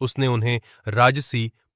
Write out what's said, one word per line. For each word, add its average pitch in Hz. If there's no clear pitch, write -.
उसने 131
उन्हें 120
राजसी 120